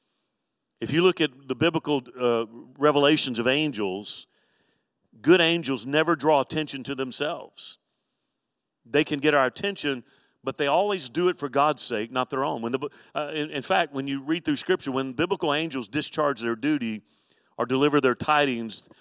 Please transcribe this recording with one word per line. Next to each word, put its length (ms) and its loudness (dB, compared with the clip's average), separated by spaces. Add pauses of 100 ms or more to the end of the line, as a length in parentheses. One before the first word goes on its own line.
(800)
If 120 -4
you 100 2
look 180 2
at 100 2 (160)
the 80 -4
biblical, 480 0 (160)
uh, 280 2 (300)
revelations 640 4
of 80 -2
angels, 800 -2 (960)
good 200 6
angels 460 0
never 300 2
draw 240 4
attention 440 -4
to 120 -6
themselves. 840 -8 (1040)
They 200 2
can 160 -4
get 120 2
our 140 4
attention, 560 -4 (400)
but 140 -6
they 100 -2
always 420 0
do 200 0
it 100 0
for 100 -6
God's 340 2
sake, 280 -4
not 200 -2
their 140 -2
own. 180 -4
When 100 -4
the, 160 -4 (260)
uh, 180 -6
in, 180 -4
in 120 -6
fact, 300 0
when 160 -6
you 140 -6
read 220 -4
through 120 0
Scripture, 340 -2
when 220 -2
biblical 420 -2
angels 340 -4
discharge 520 -2
their 160 -2
duty 460 -2 (540)
or 80 -2
deliver 360 2
their 160 4
tidings, 720 0 (120)